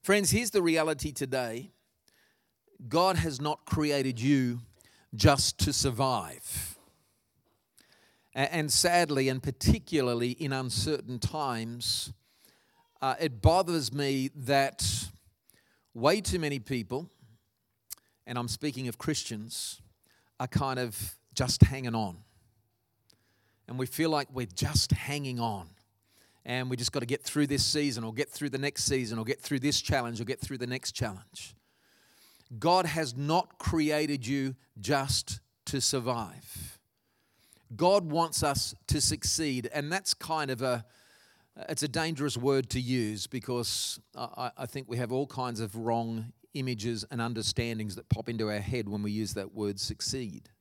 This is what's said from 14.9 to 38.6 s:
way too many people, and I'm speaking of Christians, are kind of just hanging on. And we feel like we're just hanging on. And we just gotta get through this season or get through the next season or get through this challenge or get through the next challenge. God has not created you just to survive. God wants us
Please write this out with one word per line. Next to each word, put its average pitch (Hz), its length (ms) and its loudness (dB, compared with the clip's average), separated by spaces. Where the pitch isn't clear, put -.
way 147 260 4
too 180 180 -2
many 143 220 -2
people, 127 500 -4
and 123 140 -4
I'm 123 80 -2
speaking 131 400 -4
of 117 120 -6
Christians, - 840 -6
are 131 80 -4
kind 131 320 2
of 120 380 -4
just - 300 2
hanging 127 320 0
on. 98 220 -2
And 127 140 -6
we 131 40 0
feel 160 260 0
like 143 220 0
we're 127 140 -4
just - 460 0
hanging 139 480 -2
on. 101 300 -2
And 127 260 -4
we 123 60 -2
just 120 160 -2
gotta 123 120 -2
get 123 200 -2
through 147 240 2
this 131 180 2
season 139 380 0
or 113 100 -6
get 139 160 -2
through 143 200 -6
the 131 80 -4
next 139 260 -2
season 120 340 0
or 110 60 -2
get - 160 -2
through 147 180 -2
this 135 240 2
challenge 117 380 0
or 117 40 -4
get 127 140 -4
through 135 200 -8
the 123 100 -6
next 123 240 -6
challenge. - 640 -8
God 175 260 6
has 147 300 -2
not 151 420 2
created 151 640 2
you 135 300 -2
just 135 600 0
to 139 140 -2
survive. 117 960 -4
God 180 340 4
wants 160 360 2
us - 280 0